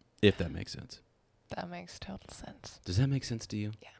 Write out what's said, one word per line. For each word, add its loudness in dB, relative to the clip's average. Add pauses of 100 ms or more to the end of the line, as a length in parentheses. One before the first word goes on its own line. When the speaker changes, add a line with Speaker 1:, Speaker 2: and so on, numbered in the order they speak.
(220)
Speaker 1:
if 10
that 0
makes -8
sense. -12 (560)
Speaker 2:
That -6
makes -12
total -12
sense. -14
Speaker 1:
Does 0
that 6
make 2
sense -4
to -4
you? -2 (100)
Speaker 2:
Yeah. -20 (120)